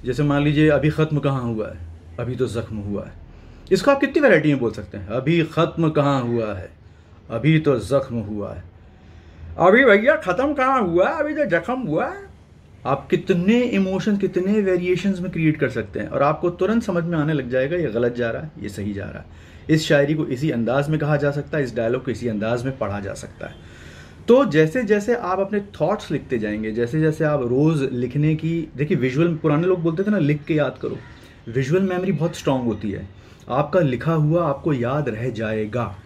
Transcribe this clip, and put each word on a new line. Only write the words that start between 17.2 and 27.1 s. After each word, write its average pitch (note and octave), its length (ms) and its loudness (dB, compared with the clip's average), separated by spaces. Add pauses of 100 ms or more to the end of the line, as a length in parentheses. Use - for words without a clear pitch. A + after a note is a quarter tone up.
लग C3 180 -2
जाएगा C3 260 0
ये E3 100 0
गलत A#2+ 280 0
जा A#2+ 160 -2
रहा C3 120 -6
है, D#3 80 -12 (100)
ये A2 80 -8
सही G2+ 240 -6
जा G2 120 -8
रहा - 140 -12
है। - 60 -14 (460)
इस D#3 160 2
शायरी D3 280 4
को D3+ 120 -2
इसी C3+ 240 -2
अंदाज B2 400 0
में D#3 80 0
कहा D3 180 0
जा C#3+ 140 2
सकता D3 280 -4
है, C#3 60 0
इस A#2 120 -6
dialogue A#2+ 280 -2
को C3 60 -4
इसी A#2 180 -4
अंदाज A2+ 360 -2
में C3 140 -6
पढ़ा G2+ 220 -4
जा G2+ 140 -8
सकता - 320 -14
है। - 80 -14 (720)
तो C4 160 8
जैसे D#3 380 2
जैसे G#3 320 2
आप F#3 260 -2
अपने G3+ 200 -2
thoughts G3+ 500 -4
लिखते C3 280 -4
जाएंगे, G#2+ 320 -4
जैसे A#2+ 300 -2
जैसे D#3 240 2